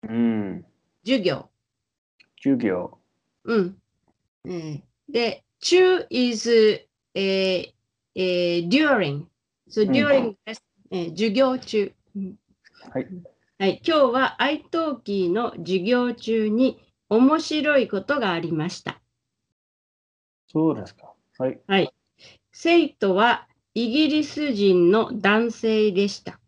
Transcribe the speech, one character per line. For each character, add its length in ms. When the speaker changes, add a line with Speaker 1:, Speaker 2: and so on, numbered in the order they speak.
Speaker 1:
う 40
ん。 520
Speaker 2:
授 180
業。 260
Speaker 1:
授 180
業。 420
Speaker 2:
う 160
ん。 160
う 100
ん。 280
で、 360
中 500
is, 760
え 60
ー、 520
え 440
ー、 100
during. 560
そ 140
う、 20
Speaker 1:
う 40
ん。 40
Speaker 2:
during 440
lesson. 140
え 140
ー、 60
授 200
業 280
中。 340
う 20
ん。 200
Speaker 1:
は 80
い。 60
Speaker 2:
は 80
い。 200
今 100
日 160
は 300
ア 80
イ 140
ト 300
ー 80
キ 100
ー 40
の 260
授 240
業 340
中 340
に 320
面 300
白 400
い 100
こ 120
と 180
が 140
あ 60
り 140
ま 160
し 140
た。 180
Speaker 1:
そ 200
う 20
で 120
す 100
か。 160
は 100
い。 200
Speaker 2:
は 100
い。 160
生 380
徒 260
は 320
イ 180
ギ 180
リ 160
ス 280
人 380
の 300
男 320
性 400
で 160
し 160
た。 240